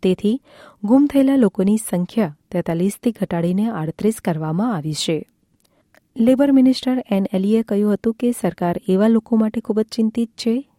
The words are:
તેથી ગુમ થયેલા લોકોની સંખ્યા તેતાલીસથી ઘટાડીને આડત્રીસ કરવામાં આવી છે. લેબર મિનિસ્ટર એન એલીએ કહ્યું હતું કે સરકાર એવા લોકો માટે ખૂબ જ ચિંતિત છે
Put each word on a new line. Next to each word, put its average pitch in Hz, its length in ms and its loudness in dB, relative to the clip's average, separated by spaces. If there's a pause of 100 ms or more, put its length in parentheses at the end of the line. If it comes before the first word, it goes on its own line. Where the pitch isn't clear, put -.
તેથી 208 400 0 (420)
ગુમ 269 220 4
થયેલા 277 300 2
લોકોની 202 400 2
સંખ્યા 180 600 -4 (140)
તેતાલીસથી 175 600 -2
ઘટાડીને 185 600 -2
આડત્રીસ 165 540 -4
કરવામાં 170 520 -2
આવી 151 180 -4
છે. 156 340 -4 (880)
લેબર 262 360 4
મિનિસ્ટર 254 580 2
એન 196 220 0
એલીએ 208 300 0
કહ્યું 208 320 0
હતું 226 200 -2
કે 240 180 -2
સરકાર 175 560 -4
એવા 190 200 4
લોકો 226 280 2
માટે 220 240 0
ખૂબ 214 200 -2
જ 220 60 -2
ચિંતિત 226 440 -2
છે 240 480 -4